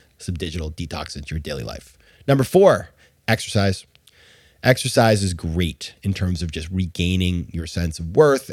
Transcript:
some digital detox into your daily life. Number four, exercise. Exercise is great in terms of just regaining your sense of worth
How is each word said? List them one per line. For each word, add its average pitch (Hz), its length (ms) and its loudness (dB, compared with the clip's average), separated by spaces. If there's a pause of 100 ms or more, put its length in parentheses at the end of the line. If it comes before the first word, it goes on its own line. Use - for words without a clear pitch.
(180)
some 90 160 -8
digital 80 360 -6
detox 80 460 -10
into 76 180 -10
your 80 60 -4
daily 69 240 -8
life. - 320 -14 (300)
Number 139 180 2
four, 156 460 4 (360)
exercise. 101 600 0 (800)
Exercise 117 580 4
is 90 120 0
great 82 680 -4
in 101 100 -2
terms 90 300 -2
of 82 80 -4
just 80 200 -8
regaining 90 800 0
your 82 120 -6
sense 85 360 -4
of 82 160 -6
worth 143 360 4